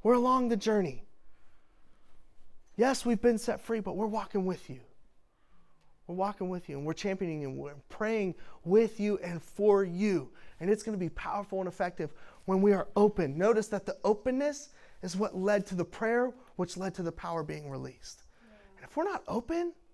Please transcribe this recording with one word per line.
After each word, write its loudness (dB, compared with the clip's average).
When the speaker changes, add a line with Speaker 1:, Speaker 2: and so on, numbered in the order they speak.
Speaker 1:
We're 6
along 4
the 2
journey. 0
Yes, 2
we've 2
been 6
set -4
free, -4
but -6
we're -2
walking -2
with -4
you. -12
We're -10
walking -2
with -6
you, -6
and -6
we're -2
championing -4
and -6
we're -10
praying -2
with 6
you 2
and -6
for 4
you. 0
And 0
it's 2
gonna -4
be -2
powerful -6
and -2
effective -4
when 4
we 8
are 2
open. 4
Notice 4
that -2
the -8
openness 0
is -6
what -2
led 2
to -8
the 0
prayer, 0
which -4
led -6
to -6
the -4
power -6
being -8
released. -12
Speaker 2:
Yeah. -20
Speaker 1:
And -20
if -10
we're 0
not -4
open -2